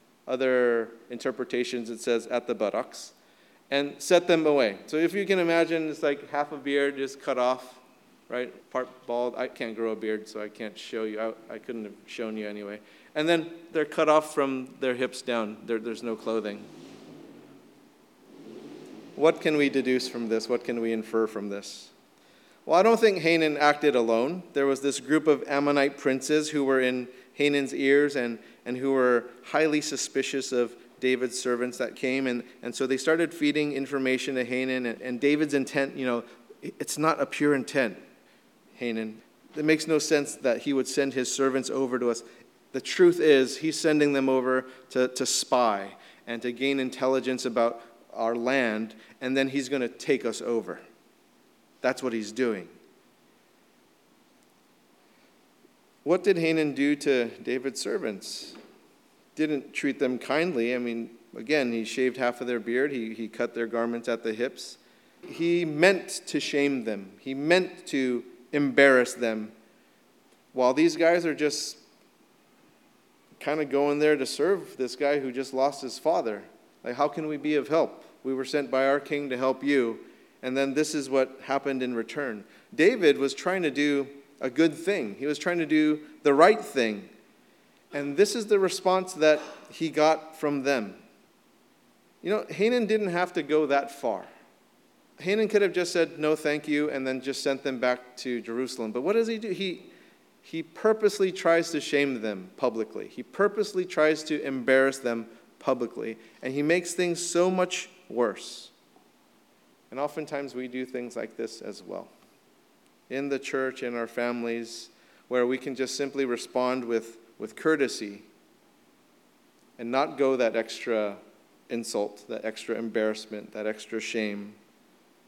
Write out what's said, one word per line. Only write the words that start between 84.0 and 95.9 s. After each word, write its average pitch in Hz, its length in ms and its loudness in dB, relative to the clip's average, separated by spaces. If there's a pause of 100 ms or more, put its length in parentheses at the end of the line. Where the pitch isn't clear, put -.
a 131 80 -2
good 156 260 4
thing. 131 440 -4
He 135 80 -6
was 147 120 -2
trying 175 200 -2
to 165 80 0
do 151 340 4 (220)
the 143 100 6
right 151 280 8
thing. 110 480 -2 (840)
And 143 240 -6
this 208 180 4
is 220 120 -4
the 208 120 4
response 185 560 0
that 151 260 6 (280)
he 160 220 -4
got 151 500 2
from 143 220 -2
them. 117 320 0 (1300)
You 175 80 -4
know, 214 200 0
Hanun 220 360 2
didn't 208 220 2
have 175 260 0
to 165 80 0
go 151 240 2
that 139 240 2
far. 101 360 -4 (920)
Hanun 202 280 2
could 208 140 4
have 180 100 2
just 175 200 -2